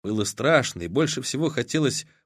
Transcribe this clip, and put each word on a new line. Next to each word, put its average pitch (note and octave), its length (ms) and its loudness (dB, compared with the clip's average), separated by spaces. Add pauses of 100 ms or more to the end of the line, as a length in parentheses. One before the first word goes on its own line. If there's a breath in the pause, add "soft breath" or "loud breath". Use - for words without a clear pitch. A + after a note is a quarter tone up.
Было G#2 200 0
страшно, B2+ 580 2
и E2+ 60 -6
больше C#3 340 0
всего C#3+ 280 -2
хотелось D3 580 0 (180 soft breath)